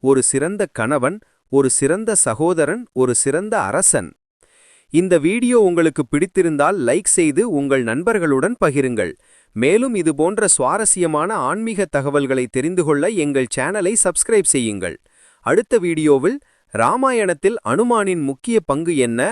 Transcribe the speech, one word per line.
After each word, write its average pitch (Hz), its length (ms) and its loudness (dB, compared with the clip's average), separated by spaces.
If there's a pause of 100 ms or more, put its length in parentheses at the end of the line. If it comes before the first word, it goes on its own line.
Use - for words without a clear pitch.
ஒரு 131 200 4
சிறந்த 175 400 -2 (100)
கணவன், 135 460 -2 (340)
ஒரு 135 180 4
சிறந்த 196 460 0
சகோதரன், 160 760 0
ஒரு 127 220 0
சிறந்த 175 480 -2
அரசன். 107 500 0 (800)
இந்த 180 260 4
வீடியோ 240 420 2
உங்களுக்கு 165 440 2
பிடித்திருந்தால் 165 760 0
லைக் 135 300 0
செய்து 160 400 2
உங்கள் 139 320 0
நண்பர்களுடன் 160 760 0
பகிருங்கள். 127 520 0 (460)
மேலும் 214 380 2
இதுபோன்ற 165 540 0
சுவாரஸ்யமான 165 840 0 (100)
ஆன்மீக 196 460 -4
தகவல்களை 139 600 -2
தெரிந்து 165 380 -2
கொள்ள 151 320 0
எங்கள் 139 360 -2
சேனலை 180 440 -2
சப்ஸ்கிரைப் - 560 0
செய்யுங்கள். 101 440 -2 (500)
அடுத்த 202 320 2
வீடியோவில் 156 600 2 (360)
ராமாயணத்தில் 202 880 0
அனுமானின் 190 580 0
முக்கிய 143 380 -2
பங்கு 165 360 -2
என்ன 120 240 0 (120)